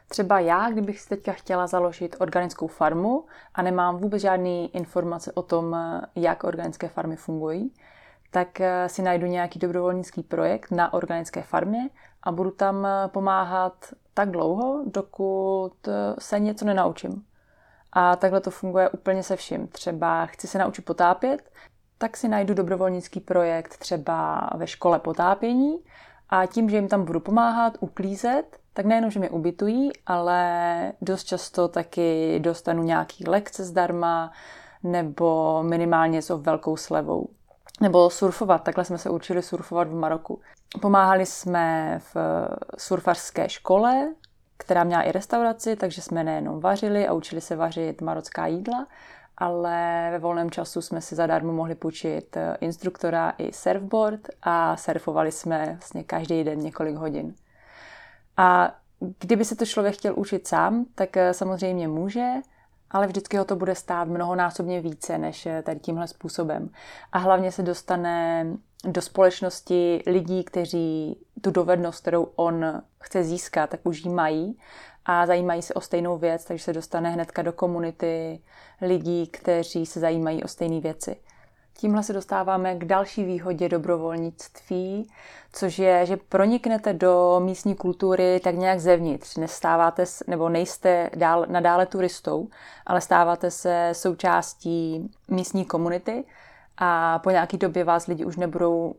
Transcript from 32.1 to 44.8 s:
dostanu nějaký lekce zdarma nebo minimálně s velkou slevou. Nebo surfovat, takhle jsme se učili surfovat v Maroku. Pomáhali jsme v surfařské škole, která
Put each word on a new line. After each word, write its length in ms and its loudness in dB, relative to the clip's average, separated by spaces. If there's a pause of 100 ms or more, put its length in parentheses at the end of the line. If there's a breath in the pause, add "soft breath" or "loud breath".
dostanu 420 0
nějaký 460 -2
lekce 360 0
zdarma 680 0 (500 loud breath)
nebo 800 2
minimálně 600 4
s 140 -4
velkou 400 0
slevou. 520 -2 (520)
Nebo 300 8
surfovat, 520 2
takhle 220 -2
jsme 140 -6
se 120 -6
učili 320 -2
surfovat 460 -2
v 60 -8
Maroku. 460 -4 (400 soft breath)
Pomáhali 460 6
jsme 720 0 (160)
v 20 -6 (640)
surfařské 680 -2
škole, 640 2 (480)
která 220 4